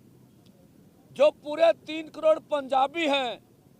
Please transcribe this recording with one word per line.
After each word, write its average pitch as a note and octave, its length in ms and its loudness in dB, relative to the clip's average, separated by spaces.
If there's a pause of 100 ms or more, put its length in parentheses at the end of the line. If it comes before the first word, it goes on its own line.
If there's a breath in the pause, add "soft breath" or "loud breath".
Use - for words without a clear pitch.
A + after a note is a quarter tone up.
(1160)
जो D4 140 4 (100)
पूरे D#4 320 0 (100)
तीन D#4 260 -10
करोड़ D#4 300 0 (100)
पंजाबी C#4 600 -2
हैं, C4+ 240 -2 (480)